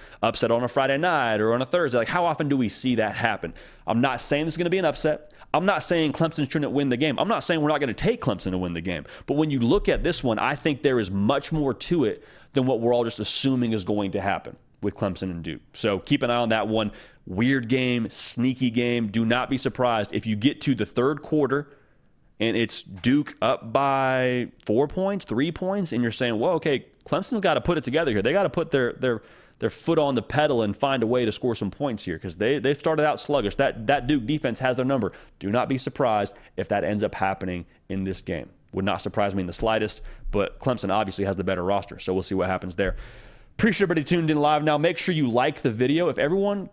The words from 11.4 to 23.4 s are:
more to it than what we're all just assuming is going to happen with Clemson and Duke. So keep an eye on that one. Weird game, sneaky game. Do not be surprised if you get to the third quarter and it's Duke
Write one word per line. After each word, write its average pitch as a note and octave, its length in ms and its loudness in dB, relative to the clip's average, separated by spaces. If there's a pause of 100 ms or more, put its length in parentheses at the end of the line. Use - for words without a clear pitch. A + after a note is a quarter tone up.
more C#3+ 200 0
to E3+ 340 0
it G2 180 -4 (300)
than B2+ 120 2
what B2+ 140 2
we're A#2 120 4
all A#2+ 120 2
just A2+ 160 -4
assuming B2 520 0
is G#2 120 0
going G#2 280 0
to G2 80 -2
happen F#2 360 -4 (260)
with G2+ 140 -2
Clemson F#2+ 340 -4
and E2+ 140 -8
Duke. D#2+ 180 -8 (120)
So G2+ 260 0
keep C3+ 240 0
an A#2+ 80 0
eye A#2+ 40 2
on A#2+ 120 0
that A2 180 2
one. A2 240 0 (340)
Weird A#2 440 0
game, B2 420 0
sneaky B2+ 600 -2
game. A#2+ 420 0
Do A2+ 120 2
not A#2+ 240 2
be C3 100 -2
surprised A#2+ 540 0
if G#2+ 140 -4
you A2 80 0
get A2+ 280 0
to C#3 120 2
the G#2+ 120 -2
third C#3 360 0
quarter C#3+ 460 0 (720)
and G#2+ 160 0
it's A2+ 260 -2
Duke B2 580 0